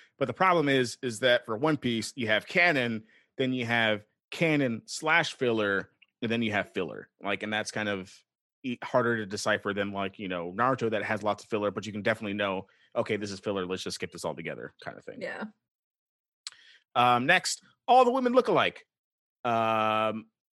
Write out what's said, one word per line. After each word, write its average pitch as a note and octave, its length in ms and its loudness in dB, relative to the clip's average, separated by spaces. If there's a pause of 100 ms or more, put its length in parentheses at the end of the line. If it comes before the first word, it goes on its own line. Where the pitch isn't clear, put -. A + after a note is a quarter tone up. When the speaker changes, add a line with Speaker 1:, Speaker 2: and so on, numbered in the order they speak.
(180)
Speaker 1:
But C#3 80 0
the A#2 80 -4
problem F3 340 4
is, C3 320 2
is A2+ 200 -6
that B2 260 4
for A2 100 -4
One D3+ 200 2
Piece, A#2 400 -2
you A#2 100 -4
have G#2+ 220 2
canon, C3 560 2 (340)
then C3 140 0
you B2+ 120 -4
have A2+ 400 2 (280)
canon C#3+ 540 0
slash D#3 480 0
filler, G#2 560 0 (320)
and A2+ 100 -2
then A#2 100 0
you A2 100 0
have G2 200 -2
filler. C#2+ 360 -6 (140)
Like, G2+ 220 -4
and G#2+ 80 -6
that's G#2+ 180 -4
kind G#2+ 180 -4
of F#2+ 240 -6 (520)
e-, B2 180 -6
harder A#2 360 0
to G#2+ 80 -6
decipher G2+ 460 -2
than, G2+ 200 -2
like, G2 260 -6
you G2+ 80 -10
know, F2+ 260 -6
Naruto A#2 380 0
that G#2 140 -2
has G#2+ 180 -4
lots G#2 220 -2
of - 60 -14
filler, G#2 200 -2
but G2 160 -8
you G#2+ 60 -10
can G#2 100 -8
definitely G#2+ 320 -2
know, G2 320 -4 (300)
"Okay, A2+ 200 -2
this G2+ 140 -6
is G2 80 -8
filler. G2 260 -4
Let's F#2 200 -6
just F#2 100 -8
skip - 160 -8
this - 140 -14
altogether," D#2 580 -8
kind - 160 -14
of - 60 -20
thing. - 180 -14
Speaker 2:
Yeah. - 220 -10 (1500)
Speaker 1:
Um, B2 300 4
next, - 360 2 (240)
all B3+ 180 8
the A#3+ 60 2
women B3 220 0
look B3 160 4
alike. A#2 380 2 (580)
Um, A2 840 0 (260)